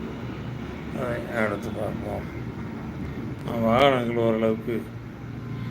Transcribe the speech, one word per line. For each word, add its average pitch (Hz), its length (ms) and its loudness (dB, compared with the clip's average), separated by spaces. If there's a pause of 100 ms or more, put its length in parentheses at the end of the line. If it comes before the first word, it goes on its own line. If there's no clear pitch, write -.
(1000)
அதை 120 220 0 (240)
அடுத்து 101 340 0
பார்ப்போம். 101 480 -2 (1400)
வாகனங்கள் 120 580 6
ஓரளவுக்கு 113 500 2 (960)